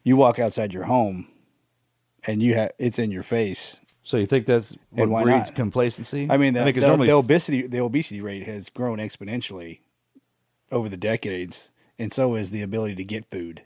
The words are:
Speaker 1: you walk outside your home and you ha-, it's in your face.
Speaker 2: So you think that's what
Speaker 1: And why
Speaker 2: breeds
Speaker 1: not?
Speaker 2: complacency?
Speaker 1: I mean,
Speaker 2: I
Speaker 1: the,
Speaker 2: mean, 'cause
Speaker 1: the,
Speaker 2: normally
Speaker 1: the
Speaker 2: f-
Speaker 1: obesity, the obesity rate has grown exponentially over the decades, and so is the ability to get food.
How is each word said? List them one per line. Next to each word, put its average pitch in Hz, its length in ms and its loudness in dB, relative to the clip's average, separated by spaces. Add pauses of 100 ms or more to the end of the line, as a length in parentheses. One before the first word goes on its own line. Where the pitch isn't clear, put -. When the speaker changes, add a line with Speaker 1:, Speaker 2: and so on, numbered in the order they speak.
Speaker 1:
you 127 120 4
walk 127 220 6
outside 110 360 -2
your 92 100 -8
home 101 440 0 (1000)
and 110 140 0
you 117 140 4
ha-, 110 220 0
it's 123 220 -2
in 110 120 0
your 95 120 -6
face. 110 540 -4 (260)
Speaker 2:
So - 140 -2
you 101 80 2
think 123 200 0
that's 117 300 0 (160)
what 117 120 0
Speaker 1:
And 110 80 2
why 113 120 2
Speaker 2:
breeds 123 260 4
Speaker 1:
not? - 60 -16
Speaker 2:
complacency? 123 760 -2
Speaker 1:
I 139 80 4
mean, 135 200 4
Speaker 2:
I - 20 2
Speaker 1:
the, 123 60 2
Speaker 2:
mean, 139 80 4
'cause - 80 0
Speaker 1:
the, 139 60 6
Speaker 2:
normally 139 200 6
Speaker 1:
the 147 100 8
Speaker 2:
f- 139 60 6
Speaker 1:
obesity, 135 440 2
the 123 120 -4
obesity 120 420 -2
rate 98 260 -8
has 104 220 -12
grown 120 280 -4
exponentially 101 840 -10 (920)
over 113 180 -2
the 98 80 -10
decades, 92 720 -6 (280)
and 107 140 -8
so 127 220 0
is 104 160 -4
the 107 100 -6
ability 104 340 -4
to 92 80 -8
get 104 260 -10
food. 85 360 -10